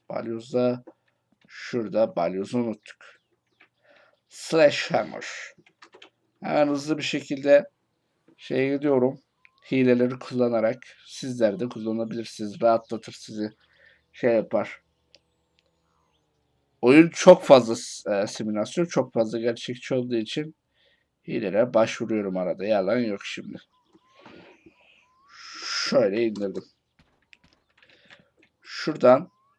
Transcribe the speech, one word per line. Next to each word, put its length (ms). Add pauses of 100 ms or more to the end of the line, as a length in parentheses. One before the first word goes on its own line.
Balyoz 440
da 300 (640)
şurada. 680
Balyozu 420
unuttuk. 400 (1300)
Sledgehammer. 960 (1160)
Hemen 240
hızlı 300
bir 60
şekilde 640 (680)
şeye 380
gidiyorum. 440 (520)
Hileleri 480
kullanarak 600 (280)
sizler 520
de 100
kullanabilirsiniz. 920
Rahatlatır 520
sizi. 380 (640)
Şey 200
yapar. 480 (2000)
Oyun 280
çok 340
fazla 320
s-, 400
e, 120
simülasyon, 580
çok 280
fazla 260
gerçekçi 540
olduğu 220
için 400 (720)
hilelere 460
başvuruyorum 640
arada. 280
Yalan 340
yok 260
şimdi. 320 (2000)
Şöyle 640
indirdim. 380 (2000)
Şuradan 680 (280)